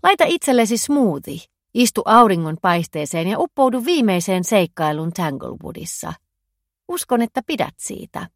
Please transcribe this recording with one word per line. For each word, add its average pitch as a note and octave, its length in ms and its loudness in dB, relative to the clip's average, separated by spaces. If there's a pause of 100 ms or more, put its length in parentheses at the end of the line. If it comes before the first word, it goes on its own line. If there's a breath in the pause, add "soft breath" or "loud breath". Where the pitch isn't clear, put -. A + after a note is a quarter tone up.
Laita F4+ 240 4
itsellesi A#3+ 500 0
smoothie, G#3+ 600 -2 (340)
istu A#3 320 2
auringon F#3 560 4
paisteeseen E3+ 640 -2
ja G#3 120 -2
uppoudu C4 460 0
viimeiseen F#3+ 580 2
seikkailuun E3 720 0
Tanglewoodissa. - 1000 -8 (760)
Uskon, B3+ 340 -2
että A#3 260 -4
pidät A#3+ 300 -4
siitä. - 580 -12